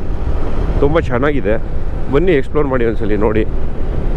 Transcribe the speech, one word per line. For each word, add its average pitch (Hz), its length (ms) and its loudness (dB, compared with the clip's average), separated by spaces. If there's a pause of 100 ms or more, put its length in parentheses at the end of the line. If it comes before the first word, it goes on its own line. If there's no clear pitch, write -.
(800)
ತುಂಬ 151 200 2
ಚೆನ್ನಾಗಿದೆ. 127 580 0 (560)
ಬನ್ನಿ 170 180 2
ಎಕ್ಸ್‌ಪ್ಲೋರ್ 147 360 0
ಮಾಡಿ 127 180 0
ಒಂದ್ಸಲಿ 107 320 0
ನೋಡಿ. 107 280 2 (720)